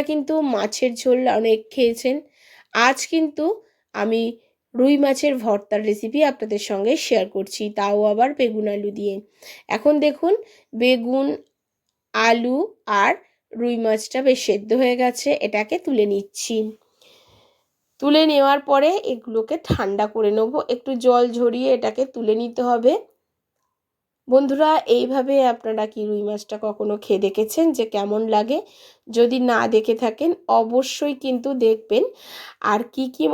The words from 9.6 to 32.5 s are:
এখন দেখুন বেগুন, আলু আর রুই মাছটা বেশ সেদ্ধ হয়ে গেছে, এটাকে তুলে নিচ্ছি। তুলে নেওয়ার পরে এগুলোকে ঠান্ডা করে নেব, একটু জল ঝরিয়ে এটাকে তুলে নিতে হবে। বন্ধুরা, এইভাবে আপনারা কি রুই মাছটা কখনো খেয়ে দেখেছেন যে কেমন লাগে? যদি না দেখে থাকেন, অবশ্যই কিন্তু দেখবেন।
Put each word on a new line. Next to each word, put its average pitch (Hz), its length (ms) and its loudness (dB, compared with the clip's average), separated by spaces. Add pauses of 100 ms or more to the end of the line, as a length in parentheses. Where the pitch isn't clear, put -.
এখন 220 300 2
দেখুন 302 340 0 (400)
বেগুন, 247 540 2 (880)
আলু 233 440 2 (440)
আর 240 120 2 (400)
রুই 240 220 -4 (100)
মাছটা 220 360 -2
বেশ 262 240 2
সেদ্ধ 208 240 -2 (120)
হয়ে 247 140 2
গেছে, 247 340 -2 (120)
এটাকে 214 380 -2
তুলে 226 260 0
নিচ্ছি। 202 520 -4 (1400)
তুলে 294 240 4
নেওয়ার 285 340 4 (100)
পরে 285 200 4 (160)
এগুলোকে 226 500 -4 (120)
ঠান্ডা 202 400 0
করে 214 240 0
নেব, 220 220 0 (160)
একটু 247 220 -4 (140)
জল 247 260 6
ঝরিয়ে 240 420 0
এটাকে 233 300 -2 (100)
তুলে 220 220 0
নিতে 233 280 -4
হবে। 240 300 4 (1300)
বন্ধুরা, 277 440 4 (240)
এইভাবে 254 400 0 (120)
আপনারা 226 400 -2
কি 214 180 -12
রুই 208 180 -4
মাছটা 208 420 -8
কখনো 208 320 -4
খেয়ে 202 280 0
দেখেছেন 214 480 0
যে 233 120 -2 (100)
কেমন 208 260 -2 (140)
লাগে? 226 220 0 (500)
যদি 233 360 2
না 233 240 2
দেখে 220 360 2
থাকেন, 247 280 0 (300)
অবশ্যই 262 600 -2
কিন্তু 254 260 -2 (160)
দেখবেন। 220 380 2 (680)